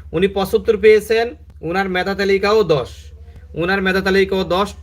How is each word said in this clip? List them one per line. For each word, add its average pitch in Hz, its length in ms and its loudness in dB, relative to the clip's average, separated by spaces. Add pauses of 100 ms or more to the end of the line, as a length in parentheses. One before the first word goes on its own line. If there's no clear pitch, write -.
(120)
উনি 175 160 0
পঁচাত্তর 196 500 0
পেয়েছেন, 220 580 2 (260)
ওনার 185 280 -4
মেধা 185 260 -2
তালিকাও 202 480 2
দশ, 147 240 0 (640)
ওনার 185 280 -2
মেধা 190 200 0
তালিকাও 190 420 0
দশ। 185 400 -2